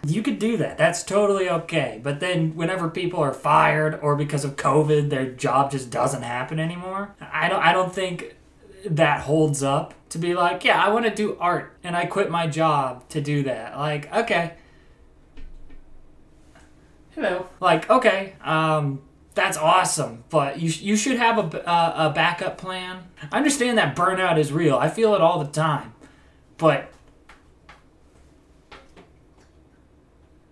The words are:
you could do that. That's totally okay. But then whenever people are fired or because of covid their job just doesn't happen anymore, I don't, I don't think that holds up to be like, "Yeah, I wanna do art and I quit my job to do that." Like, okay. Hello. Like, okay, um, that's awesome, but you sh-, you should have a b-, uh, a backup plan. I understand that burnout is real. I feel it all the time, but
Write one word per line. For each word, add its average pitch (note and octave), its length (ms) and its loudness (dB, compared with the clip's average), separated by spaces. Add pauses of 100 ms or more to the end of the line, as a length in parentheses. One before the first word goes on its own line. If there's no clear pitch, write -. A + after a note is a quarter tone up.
you F#3 160 0
could A#3 160 -2
do A3 180 0
that. B2+ 200 -4
That's E3+ 260 2
totally G3 460 2
okay. D#3+ 520 -2
But C#3+ 200 -4
then E3 340 -2
whenever E3+ 340 -2
people F3 300 -4
are C#3 140 0
fired D#3 680 2
or D3 140 2
because C#3+ 300 -2
of C#3+ 100 -6
covid D3+ 540 2
their C3 200 -2
job C3+ 420 0
just B2 200 -6
doesn't A#2+ 320 -2
happen B2+ 340 -6
anymore, F#3 600 -6
I D#3 300 -2
don't, - 120 0
I E3 120 4
don't F#3 200 0
think F#3 440 -6 (520)
that D3+ 340 2
holds C#3+ 380 2
up C#3+ 320 0 (180)
to E3+ 60 -8
be F3 160 -2
like, C#3 300 0
"Yeah, F#3+ 200 4
I G3 40 4
wanna A3 260 2
do G#3 240 -2
art F3 460 -2
and F3 140 -4
I F3 80 -2
quit F3 260 -2
my E3+ 160 -2
job C#3+ 640 0
to D#3 100 -4
do C#3+ 240 0
that." A#2 340 -6
Like, D3 380 -4
okay. F3+ 380 0 (2500)
Hello. F#3 340 -4 (120)
Like, E3 300 2
okay, G3 520 2
um, D#3 600 0 (340)
that's F#3+ 220 0
awesome, D#3 720 2
but C#3 300 0
you E3 100 0
sh-, - 120 -6
you G3+ 160 0
should B3 200 0
have A3+ 200 4
a G3+ 60 2
b-, D#3+ 160 -4
uh, E3 500 2
a D3 40 -4
backup E3+ 440 0
plan. F#3 460 -10 (280)
I G#3 60 0
understand B3 400 2
that D3 180 2
burnout F3+ 420 2
is C#3 140 2
real. D3+ 260 2
I D3+ 120 2
feel G#3+ 260 2
it F3 60 4
all E3+ 220 4
the C#3+ 80 -6
time, D3 420 -2 (640)
but - 340 2 (3500)